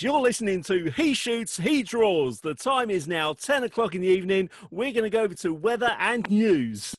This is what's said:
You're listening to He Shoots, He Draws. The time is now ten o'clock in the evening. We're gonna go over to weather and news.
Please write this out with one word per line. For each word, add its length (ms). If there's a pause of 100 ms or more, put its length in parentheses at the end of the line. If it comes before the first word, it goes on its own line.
You're 180
listening 440
to 280
He 220
Shoots, 440
He 260
Draws. 580
The 140
time 340
is 180
now 260
ten 300
o'clock 300
in 80
the 60
evening. 420 (220)
We're 220
gonna 180
go 100
over 140
to 180
weather 460
and 300
news. 680